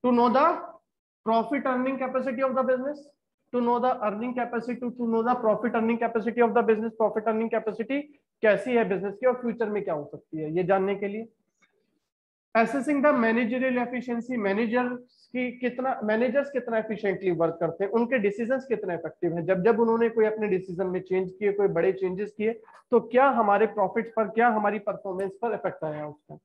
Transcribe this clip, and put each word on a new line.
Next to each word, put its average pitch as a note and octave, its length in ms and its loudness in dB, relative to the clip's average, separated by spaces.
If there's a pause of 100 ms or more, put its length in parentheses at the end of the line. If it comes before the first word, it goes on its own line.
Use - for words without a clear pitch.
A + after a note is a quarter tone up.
To B3 120 4
know A#3+ 160 4
the C#4+ 160 6 (760)
profit A3+ 460 0
earning B3+ 300 -2
capacity B3+ 480 -2
of B3+ 80 0
the B3+ 100 0
business, C4 380 -2 (460)
to B3 80 0
know A#3+ 220 2
the B3+ 80 2 (160)
earning G#3+ 280 -4
capacity, A#3+ 640 -4
to A#3+ 140 -4
know A3+ 160 2
the B3 160 2
profit A3 340 2
earning A3+ 240 2
capacity A#3 460 0
of A3 100 4
the A#3 80 4
business, A3 320 2
profit G#3+ 340 0
earning A3 220 0
capacity A3 480 -2 (420)
कैसी A3 320 4
है A3+ 140 4
बिजनेस G3 260 -2
की B3+ 120 -2
और B3 80 4
फ्यूचर A#3 340 -4
में G#3 160 -2
क्या F3 100 -2
हो D3 100 -6
सकती D#3 340 -14
है, D#3 140 -6
ये F3+ 120 0
जानने G3 300 2
के G3+ 140 -6
लिए। A3 200 -8 (1300)
Assessing C4 500 2
the D4 100 6
managerial B3 640 0
efficiency, B3 600 -4
managers A#3+ 960 -2
की B3 200 -4
कितना, B3+ 520 -4
managers A#3+ 460 0
कितना A#3 280 -2
efficiently G3 520 -2
work E3 300 0
करते E3 240 -2
हैं, G3 60 -4
उनके A#3+ 280 0
decisions A3+ 480 -2
कितने G3 280 -4
effective E3 400 -4
हैं, E3+ 120 -4
जब F#3 180 0
जब A3+ 160 4
उन्होंने A3+ 280 2
कोई A3 180 2
अपने G#3+ 220 -2
decision F#3 380 -2
में F3+ 140 -2
change F#3 300 -2
किए, G3+ 220 -2
कोई G3+ 180 2
बड़े E3+ 220 2
changes F#3+ 400 -4
किए, A3 200 -2 (400)
तो A#3 160 6
क्या C4 220 6
हमारे G#3+ 380 4
प्रॉफिट G#3 460 -2
पर, G#3+ 140 0
क्या A3+ 220 4
हमारी G#3+ 300 0
performance F#3+ 520 -6 (100)
पर A3+ 120 -2
effect F#3 300 -6
आया D3+ 240 -6
उसका। D3+ 360 -18